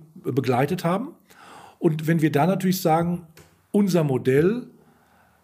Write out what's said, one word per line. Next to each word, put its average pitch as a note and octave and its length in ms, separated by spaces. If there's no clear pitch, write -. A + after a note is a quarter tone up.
begleitet C3 600
haben. G3 240
Und D#3+ 260
wenn E3 160
wir D3+ 100
da C#3+ 140
natürlich F#3 360
sagen, E3+ 440
unser F3+ 320
Modell, C#3+ 640